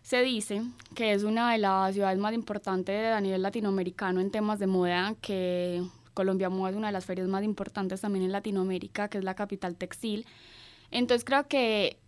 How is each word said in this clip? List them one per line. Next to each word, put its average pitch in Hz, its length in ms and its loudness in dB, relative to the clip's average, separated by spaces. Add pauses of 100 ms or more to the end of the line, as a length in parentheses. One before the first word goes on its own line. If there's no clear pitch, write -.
se 247 220 2
dice 220 400 -2 (320)
que 220 180 2
es 202 100 2
una 226 280 2
de 226 80 2
las 190 340 4
ciudades 196 240 2
más 208 160 0
importantes 208 800 -2
a 208 80 2
nivel 190 220 0
latinoamericano 190 800 0
en 196 100 0
temas 214 260 0
de 196 80 -2
moda, 180 560 2
que 180 640 -2 (320)
Colombia 190 340 2
Moda 185 220 0
es 196 40 -4
una 214 120 -4
de 208 60 -2
las 185 120 -4
ferias 185 220 -4
más 196 160 0
importantes 190 580 -4
también 196 240 0
en 185 60 0
Latinoamérica, 196 760 -2
que 208 120 -4
es 190 40 -4
la 190 120 -4
capital 196 400 -6
textil. 208 500 -6 (640)
Entonces 240 340 2
creo 277 240 2
que 220 600 2